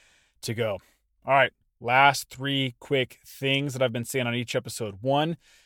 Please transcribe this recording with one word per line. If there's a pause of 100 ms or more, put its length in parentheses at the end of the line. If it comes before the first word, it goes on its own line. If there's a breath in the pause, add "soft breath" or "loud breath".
(420 soft breath)
to
go. (460 soft breath)
All
right, (280)
last
three
quick
things
that
I've
been
saying
on
each
episode.
One, (300 soft breath)